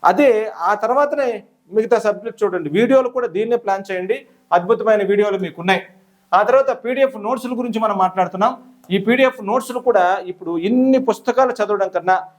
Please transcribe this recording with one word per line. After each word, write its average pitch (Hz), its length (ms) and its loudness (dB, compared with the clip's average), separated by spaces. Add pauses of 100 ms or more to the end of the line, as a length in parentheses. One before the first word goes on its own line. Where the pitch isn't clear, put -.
అదే 285 200 4 (400)
ఆ - 20 2 (120)
తర్వాతనే 285 440 0 (480)
మిగతా 220 300 2
సబ్జెక్ట్ 208 360 -4
చూడండి. 180 360 -2
వీడియోలు 247 380 4
కూడా 240 200 -4
దీన్నే 226 300 -2
ప్లాన్ 196 240 -2
చేయండి, 190 280 -4 (400)
అద్భుతమైన 214 540 2
వీడియోలు 202 340 2
మీకు 160 180 -12
ఉన్నాయి. 180 180 2 (560)
ఆ - 100 6
తర్వాత 269 240 4 (120)
పీడీఎఫ్ 262 420 0
నోట్స్ల 247 340 -4
గురించి 233 260 -4
మనం 202 180 0
మాట్లాడుతున్నాం. 185 500 0 (420)
ఈ 202 120 4
పీడీఎఫ్ 254 320 4 (120)
నోట్స్లు 247 360 -4
కూడా 202 180 2 (260)
ఇప్పుడు 170 200 -10 (180)
ఇన్ని 254 400 2
పుస్తకాలు 247 500 0
చదవడం 196 360 -2
కన్నా 180 220 0 (220)